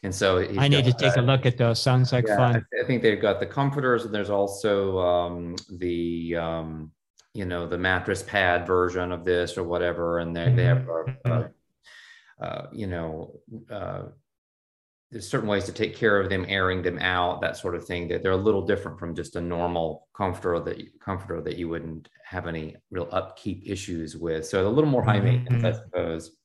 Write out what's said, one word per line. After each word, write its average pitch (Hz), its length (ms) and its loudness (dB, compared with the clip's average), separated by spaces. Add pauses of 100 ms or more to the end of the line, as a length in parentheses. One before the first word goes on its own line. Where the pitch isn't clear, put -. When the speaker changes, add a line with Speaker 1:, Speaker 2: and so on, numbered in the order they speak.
Speaker 1:
And 95 120 -4
so 95 240 4
he's 98 200 0
Speaker 2:
I 139 100 4
need 143 180 6
Speaker 1:
got 123 60 6
Speaker 2:
to 131 120 2
take 131 120 6
a 131 40 4
Speaker 1:
that. 120 60 4
Speaker 2:
look 131 200 4
at 123 120 2
those. 117 220 4
Sounds 127 320 4
like 123 140 2
Speaker 1:
Yeah, 104 100 4
Speaker 2:
fun. 120 300 4 (120)
Speaker 1:
I, 117 40 0
I - 40 0
think 120 160 0
they've 107 180 6
got 101 180 4
the 95 80 -2
comforters, 135 580 0
and 104 100 -6
there's 101 160 -2
also, 101 680 2
um, 87 580 0 (140)
the, 85 640 -4
um, 80 540 -6 (440)
you 104 100 -6
know, 87 240 -4
the 87 100 -4
mattress 92 440 0
pad 87 440 2
version 90 460 2
of 87 120 -8
this 87 340 0
or 95 40 -2
whatever. 85 580 -2
And 85 140 -4
they, 85 180 2
they 90 120 4
have, - 240 4
uh, 82 40 -6 (180)
Speaker 2:
Mm-hmm. 123 220 -4
Speaker 1:
uh, - 1120 -10
uh, - 280 -8
you 107 140 -8
know, 82 520 -8 (320)
uh, 92 340 -8 (1040)
there's 107 180 -14
certain 110 200 -2
ways 98 160 2
to - 80 -6
take 107 240 -2
care 104 220 4
of 95 120 0
them, 92 180 0
airing 92 340 2
them 85 160 0
out, 90 440 0
that 82 160 -2
sort 90 160 -4
of 85 100 -6
thing, 87 240 -6
that 87 140 -2
they're 95 100 2
a 92 40 4
little 98 280 2
different 95 340 -2
from 85 160 -8
just 80 220 -10
a 87 40 -4
normal 85 760 -2
comforter 90 440 -2
that, 87 200 -6 (200)
comforter 87 420 -6
that 82 160 -6
you 87 100 -4
wouldn't 80 400 -8 (160)
have 87 220 -8
any 80 300 -8 (140)
real 87 220 -6
upkeep 92 540 -6
issues 82 500 -8
with. 80 300 -4
So 95 200 0
a 104 40 2
little 151 180 2
more 123 160 2
high 107 120 4
Speaker 2:
Mm-hmm. 101 100 2
Speaker 1:
maintenance, 120 380 2
I - 80 4
Speaker 2:
Mm-hmm. - 120 -6
Speaker 1:
suppose. 82 460 -4 (140)